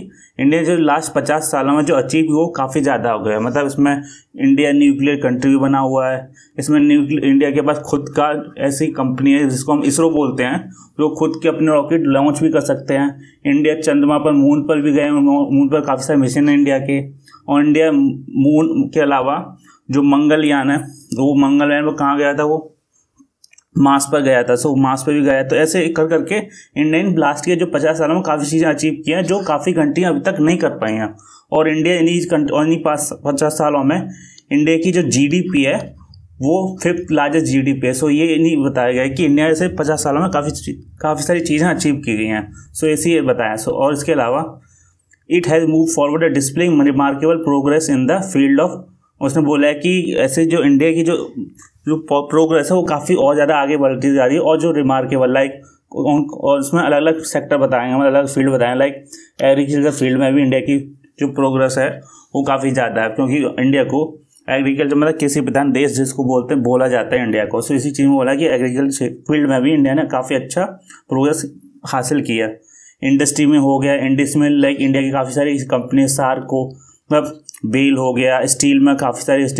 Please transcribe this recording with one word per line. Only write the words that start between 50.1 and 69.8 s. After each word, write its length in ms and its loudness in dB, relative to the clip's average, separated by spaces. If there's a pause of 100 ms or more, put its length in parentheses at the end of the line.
ऐसे 260 0
जो 180 2
इंडिया 280 4
की 120 0
जो, 120 0 (720)
जो 140 0
प-, 280 -2
प्रोग्रेस 420 2
है 60 2
वो 60 0
काफ़ी 320 -2
और 200 2
ज़्यादा 200 2
आगे 220 0
बढ़ती 380 0
जा 100 4
रही 100 2
है 60 2
और 180 2
जो 120 0
रिमार्केबल, 600 0
लाइक 260 0 (320)
उन, 420 0
और 260 0
उसमें 220 0
अलग-अलग 420 0
सेक्टर 340 -2
बताएंगे, 380 0
मतलब 200 2
अलग 120 2
फील्ड 220 0
बताएंगे, 300 0
लाइक 240 -2 (380)
एग्रीकल्चर 500 2
फील्ड 280 0
में 140 2
भी 80 4
इंडिया 200 2
की 160 0 (420)
जो 140 -2
प्रोग्रेस 440 0
है 120 0 (460)
वो 80 -2
काफ़ी 280 -2
ज़्यादा 300 -2
है, 80 -2
क्योंकि 280 -2 (260)
इंडिया 200 2
को 180 -2 (460)
एग्रीकल्चर, 480 0
मतलब 240 2
कृषि 220 0
प्रधान 300 0
देश 260 0
जिसको 280 -2
बोलते 280 0
हैं, 100 0
बोला 240 2
जाता 280 -2
है 100 0
इंडिया 200 0
को। 160 -4
So 100 -4
इसी 200 -2
चीज़ 160 2
में 80 4
बोला 200 0
कि 120 0
एग्रीकल्चर 640 -2 (140)
फील्ड 220 2
में 120 0
भी 120 2
इंडिया 200 2